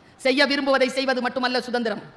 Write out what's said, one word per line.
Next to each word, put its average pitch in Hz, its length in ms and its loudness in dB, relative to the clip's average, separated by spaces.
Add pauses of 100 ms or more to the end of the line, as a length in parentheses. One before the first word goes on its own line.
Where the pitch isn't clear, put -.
(160)
செய்ய 269 320 2
விரும்புவதை 269 400 2
செய்வது 262 340 -2
மட்டுமல்ல 247 400 -2
சுதந்திரம், 233 400 -4 (160)